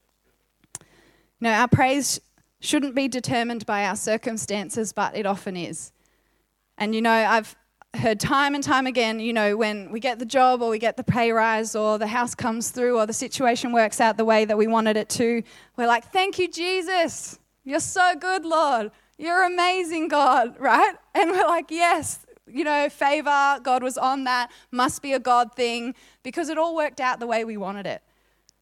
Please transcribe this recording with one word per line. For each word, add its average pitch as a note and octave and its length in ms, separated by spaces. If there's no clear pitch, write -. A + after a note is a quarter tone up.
Now, A3+ 200
our B3 80
praise C4+ 520
shouldn't C#4+ 340
be C4+ 120
determined A#3 600
by G3+ 180
our G3 120
circumstances, G#3+ 960
but G3+ 240
it G#3 100
often F#3+ 300
is. D#3+ 360
And, G#3+ 160
you A3 80
know, A#3 100
I've A3 420
heard G#3+ 220
time C#4+ 360
and C#4+ 100
time C4 220
again, A3+ 340
you A#3 120
know, G#3 240
when G#3+ 360
we A3+ 80
get A#3+ 180
the B3+ 60
job B3+ 380
or A#3 80
we A3 80
get A3 180
the B3+ 80
pay A#3 260
rise A3 460
or G#3+ 220
the A3 80
house A#3+ 280
comes A3+ 360
through B3 280
or G#3+ 80
the A3 60
situation A#3+ 600
works A3+ 280
out A3 160
the A3 80
way A3 200
that G#3 120
we G#3+ 100
wanted A3 300
it G#3+ 120
to, A#3 340
we're A#3+ 100
like, A#3 240
"Thank F#4+ 280
you, F4+ 100
Jesus. F4 880
You're C#4 160
so F4+ 380
good, F4 280
Lord. C#4+ 460
You're F4 260
amazing, F4+ 640
God," C4+ 480
<laughs> - 40
right? C#4+ 340
And E4 160
we're F#4 160
like, D4+ 240
"Yes, E4+ 500
you B3+ 180
know, D4 240
favor, C#4+ 760
God B3 200
was B3+ 160
on C4+ 260
that, B3 260
must B3 320
be C#4 100
a C4 80
God A#3+ 340
thing," A#3+ 400
because C4+ 260
it D#4 100
all E4 160
worked D4+ 260
out B3+ 200
the A#3 60
way A3+ 180
we A3 120
wanted G3 300
it. B2 160